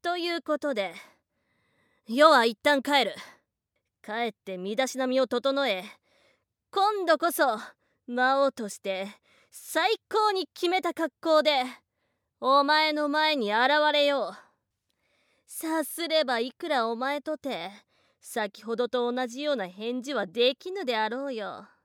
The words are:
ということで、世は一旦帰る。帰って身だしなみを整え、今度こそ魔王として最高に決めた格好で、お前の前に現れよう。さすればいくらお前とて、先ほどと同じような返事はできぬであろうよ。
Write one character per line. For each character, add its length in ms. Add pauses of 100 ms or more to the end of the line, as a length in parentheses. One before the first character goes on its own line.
と 160
い 180
う 60
こ 160
と 160
で、 220 (1120)
世 240
は 140
一 100
旦 260
帰 240
る。 100 (880)
帰 260
っ 40
て 240
身 180
だ 120
し 100
な 80
み 160
を 60
整 400
え、 160 (880)
今 340
度 140
こ 120
そ 280 (480)
魔 340
王 100
と 160
し 140
て 400 (300)
最 480 (100)
高 220
に 160
決 220
め 120
た 140
格 260
好 220
で、 220 (760)
お 240
前 300
の 160
前 260
に 180
現 160 (240)
れ 120
よ 240
う。 80 (1080)
さ 380
す 240
れ 180
ば 140
い 120
く 160
ら 200
お 80
前 260
と 160
て、 340 (480)
先 440
ほ 120
ど 140
と 220
同 160
じ 160
よ 80
う 40
な 120
返 340
事 140
は 100
で 300
き 160
ぬ 120
で 140
あ 100
ろ 180
う 80
よ。 360 (160)